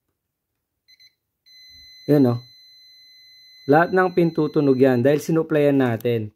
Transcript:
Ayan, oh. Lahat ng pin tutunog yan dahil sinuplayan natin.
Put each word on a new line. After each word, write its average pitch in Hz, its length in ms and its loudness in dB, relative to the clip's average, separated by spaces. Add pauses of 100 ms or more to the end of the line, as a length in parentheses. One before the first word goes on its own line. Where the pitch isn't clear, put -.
(2000)
Ayan, 131 320 2
oh. - 20 -12 (1300)
Lahat 165 240 2
ng 185 240 -2
pin 175 160 0
tutunog 147 480 0
yan 127 240 2
dahil 143 160 2
sinuplayan 147 640 0
natin. 117 540 -4